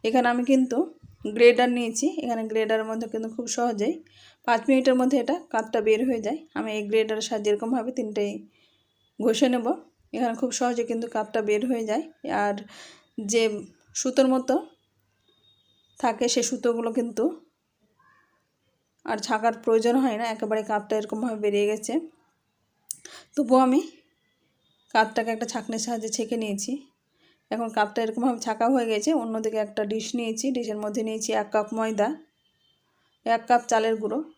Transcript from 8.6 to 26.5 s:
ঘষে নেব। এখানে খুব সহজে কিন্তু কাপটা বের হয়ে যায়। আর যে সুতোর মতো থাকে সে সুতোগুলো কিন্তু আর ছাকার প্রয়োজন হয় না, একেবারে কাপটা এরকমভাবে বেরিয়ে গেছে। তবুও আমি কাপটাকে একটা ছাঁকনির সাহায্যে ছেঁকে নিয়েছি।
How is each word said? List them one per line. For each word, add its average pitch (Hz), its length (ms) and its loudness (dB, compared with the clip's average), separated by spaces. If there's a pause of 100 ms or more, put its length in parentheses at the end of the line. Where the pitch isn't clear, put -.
ঘষে 226 340 2
নেব। 233 140 -2 (460)
এখানে 233 280 -2
খুব 247 180 0
সহজে 240 320 0
কিন্তু 226 240 -2
কাপটা 214 340 -2
বের 208 220 2
হয়ে 226 200 0
যায়। 294 140 0 (400)
আর 202 100 0 (760)
যে 226 100 4 (580)
সুতোর 262 340 4
মতো - 200 0 (1400)
থাকে 240 360 0
সে 247 60 2 (100)
সুতোগুলো 233 480 -2
কিন্তু 226 260 -2 (1900)
আর 214 160 -2
ছাকার 226 280 0 (100)
প্রয়োজন 226 380 4
হয় 233 180 0
না, 233 40 -4 (100)
একেবারে 214 360 -2
কাপটা 208 280 0
এরকমভাবে 214 460 -4
বেরিয়ে 202 260 2
গেছে। 214 220 -4 (1400)
তবুও 262 320 4
আমি 262 140 4 (1120)
কাপটাকে 220 400 2
একটা 226 180 -4
ছাঁকনির 220 320 -6
সাহায্যে 220 320 -6
ছেঁকে 233 260 -4
নিয়েছি। 208 300 -4 (800)